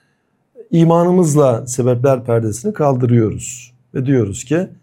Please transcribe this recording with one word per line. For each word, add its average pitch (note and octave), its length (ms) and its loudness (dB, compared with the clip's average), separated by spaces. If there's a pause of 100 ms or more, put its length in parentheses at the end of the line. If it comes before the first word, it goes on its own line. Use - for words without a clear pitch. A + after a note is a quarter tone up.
(720)
İmanımızla E3 960 2
sebepler B2 580 0
perdesini A#2 480 -2
kaldırıyoruz B2 1000 -2 (200)
ve C3 120 -6
diyoruz A2+ 380 -2
ki E3+ 240 -4 (140)